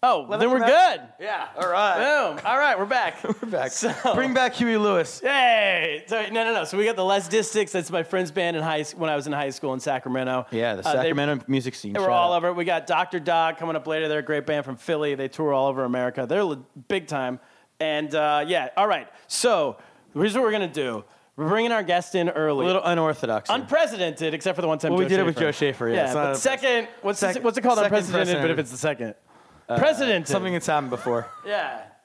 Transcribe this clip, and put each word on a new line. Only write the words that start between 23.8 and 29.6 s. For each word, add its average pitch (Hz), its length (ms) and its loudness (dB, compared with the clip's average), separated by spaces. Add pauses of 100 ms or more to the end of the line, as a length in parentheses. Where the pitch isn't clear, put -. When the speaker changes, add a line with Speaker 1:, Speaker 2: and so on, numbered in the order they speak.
Speaker 1:
except 165 220 -2
for 180 60 -4
the 165 60 0
one 156 120 0
time 160 100 0
Speaker 2:
Well, 175 80 2
we 185 60 4
Speaker 1:
Joe 175 60 -2
Speaker 2:
did 185 100 4
it 185 60 2
with 160 100 0
Speaker 1:
Schaefer. 160 80 0
Speaker 2:
Joe 147 80 2
Schaefer, 131 380 0
yeah. 117 40 2
Speaker 1:
Yeah, 160 120 2
Speaker 2:
It's 127 80 0
Speaker 1:
but 147 100 0
Speaker 2:
not 139 80 0
a - 60 0
Speaker 1:
second, 254 500 0 (140)
what's 202 180 -2
the 202 80 2
Speaker 2:
sec-, 185 80 -2
Speaker 1:
s-, 254 80 -6
what's 226 120 2
it 254 40 -4
called? 233 180 4
Speaker 2:
second 208 160 2
Speaker 1:
Unprecedented, 190 320 2 (160)
but 165 80 2
if 160 60 0
Speaker 2:
precedent. - 20 -2
Speaker 1:
it's 135 140 -4
the 127 60 -12
second. 120 360 -4 (540)